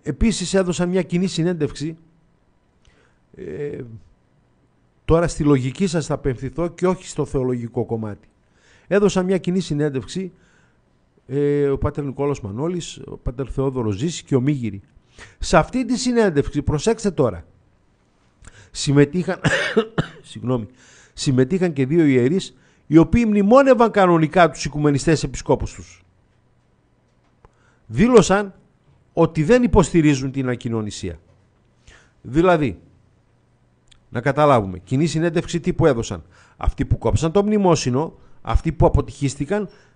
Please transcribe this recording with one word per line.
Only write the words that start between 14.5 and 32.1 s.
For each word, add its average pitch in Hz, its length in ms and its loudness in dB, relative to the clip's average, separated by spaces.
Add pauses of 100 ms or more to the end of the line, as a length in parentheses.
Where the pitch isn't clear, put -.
Σε - 180 0
αυτή 233 280 2
τη 254 120 -2
συνέντευξη, 190 640 0
προσέξτε 196 480 -2
τώρα, 110 340 -2 (1300)
συμμετείχαν, 147 680 0 (440)
<coughs> - 460 -8
συγγνώμη, 110 360 -4 (460)
συμμετείχαν 151 600 0
και 135 140 -2
δύο 160 180 2
ιερείς, 135 520 2 (300)
οι - 100 2
οποίοι 165 300 4
μνημόνευαν 220 640 4
κανονικά 170 600 4
τους - 140 -10
οικουμενιστές 147 580 0
επισκόπους 127 520 -2
τους. - 300 -20 (1800)
Δήλωσαν 196 680 4 (580)
ότι 165 300 0
δεν 240 200 4
υποστηρίζουν 151 680 2
την 127 180 -6
ακοινωνισία. 110 680 -6 (1040)